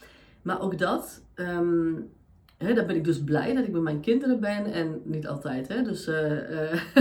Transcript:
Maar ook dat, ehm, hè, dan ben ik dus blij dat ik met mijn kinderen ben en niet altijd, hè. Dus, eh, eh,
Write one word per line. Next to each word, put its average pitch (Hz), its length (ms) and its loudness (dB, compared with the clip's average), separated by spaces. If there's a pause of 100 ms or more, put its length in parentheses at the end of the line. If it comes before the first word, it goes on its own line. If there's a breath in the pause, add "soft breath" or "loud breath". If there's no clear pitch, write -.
(420 loud breath)
Maar 185 200 -4
ook 185 160 -2
dat, 196 440 -2 (120)
ehm, 170 600 0 (640)
hè, 196 160 0
dan 208 140 4
ben 170 80 -2
ik 160 80 0
dus 147 200 0
blij 151 300 0
dat 262 120 2
ik 196 60 -4
met 170 100 0
mijn 151 180 0
kinderen 247 400 2
ben 208 260 -2
en 160 380 -2
niet 156 240 -6
altijd, 135 400 -6
hè. 226 140 -2
Dus, 202 260 -2
eh, 156 640 -2
eh, - 80 0 (220)